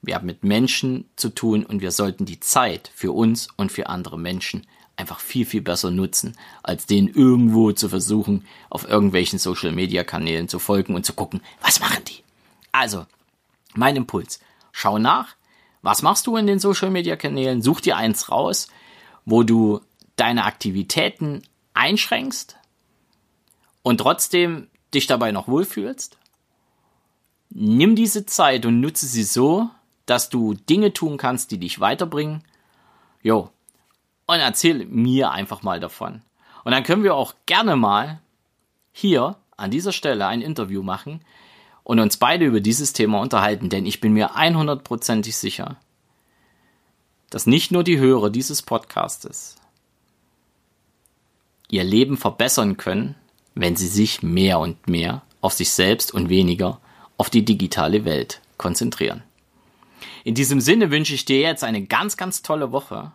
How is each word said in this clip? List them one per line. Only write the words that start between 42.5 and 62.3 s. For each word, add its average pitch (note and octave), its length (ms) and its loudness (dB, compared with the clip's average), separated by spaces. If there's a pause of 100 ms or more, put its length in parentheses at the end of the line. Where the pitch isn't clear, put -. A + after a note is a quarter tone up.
dieses A#2 320 0
Thema G#2+ 260 2
unterhalten, G#2 500 0
denn F#2+ 160 -2
ich - 140 -6
bin G#2+ 140 4
mir G#2+ 220 2
einhundertprozentig C#3 1000 0
sicher, - 420 -8 (1500)
dass - 160 -2
nicht C3 240 4
nur F3 120 2
die E3+ 140 4
Hörer C3 320 6
dieses B2+ 320 -4
Podcastes - 960 -6 (2250)
ihr F#2+ 120 0
Leben A#2+ 340 2
verbessern A2 600 0
können, A#2+ 380 -4 (400)
wenn F2 200 0
sie F#2 120 -4
sich G#2 340 0
mehr F2+ 380 2
und E2 280 -8
mehr F2 360 -2 (160)
auf F#2+ 140 -2
sich - 180 -2
selbst F#3+ 420 2
und - 160 -2
weniger F#2 500 2 (380)
auf - 120 -2
die - 140 4
digitale F#2+ 640 0
Welt D#2 360 -4 (160)
konzentrieren. - 680 -4 (1000)
In A2+ 120 -2
diesem C3+ 260 2
Sinne F3+ 300 4
wünsche D3 240 0
ich B2+ 100 -6
dir C3+ 140 2
jetzt D#3 240 -2
eine A#2 200 -4
ganz, G3 340 -2
ganz F#3 260 -8